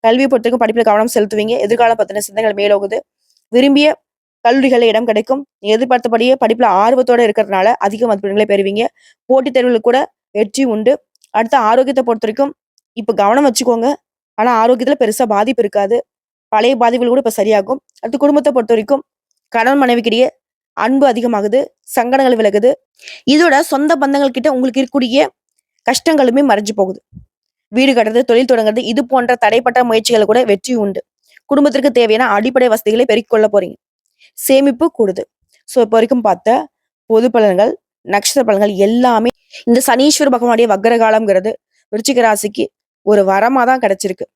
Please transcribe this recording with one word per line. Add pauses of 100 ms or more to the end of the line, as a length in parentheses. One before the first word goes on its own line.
கல்வியை
பொறுத்தவரைக்கும்
படிப்புல
கவனம்
செலுத்துவீங்க.
எதிர்காலம்
பத்தின
சிந்தனைகள்
மேலோகுது. (540)
விரும்பிய (560)
கல்லூரிகள்ல
இடம்
கிடைக்கும். (220)
எதிர்பார்த்தபடியே
படிப்புல
ஆர்வத்தோட
இருக்கிறதுனால
அதிக
மதிப்பெண்களை
பெறுவீங்க. (440)
போட்டித்
தேர்வுகளுக்கு
கூட (320)
வெற்றி
உண்டு. (380)
அடுத்து
ஆரோக்கியத்தை
பொறுத்தவரைக்கும் (400)
இப்ப
கவனம்
வச்சுக்கோங்க. (500)
ஆனா
ஆரோக்கியத்துல
பெருசா
பாதிப்பு
இருக்காது. (560)
பழைய
பாதிப்புகள்
கூட
இப்ப
சரியாகும். (180)
அடுத்து
குடும்பத்தை
பொறுத்தவரைக்கும் (460)
கணவன்
மனைவிக்கிடையே (500)
அன்பு
அதிகமாகுது, (200)
சங்கடங்கள்
விலகுது. (600)
இதோட
சொந்த
பந்தங்கள்
கிட்ட
உங்களுக்கு
இருக்கக்கூடிய (600)
கஷ்டங்களுமே
மறைஞ்சு
போகுது. (720)
வீடு
கட்டுறது,
தொழில்
தொடங்குறது,
இது
போன்ற
தடைப்பட்ட
முயற்சிகள்
கூட
வெற்றி
உண்டு. (440)
குடும்பத்திற்கு
தேவையான
அடிப்படை
வசதிகளை
பெருக்கிக்
கொள்ள
போறீங்க. (600)
சேமிப்பு (120)
கூடுது. (460)
So,
இப்ப
வரைக்கும்
பார்த்த (420)
பொது
பலன்கள், (280)
நட்சத்திர
பலன்கள்
எல்லாமே (340)
இந்த
சனீஸ்வர
பகவானுடைய
வக்ர
காலம்ங்கிறது (400)
விருச்சிக
ராசிக்கு (420)
ஒரு
வரமா
தான்
கிடைச்சிருக்கு.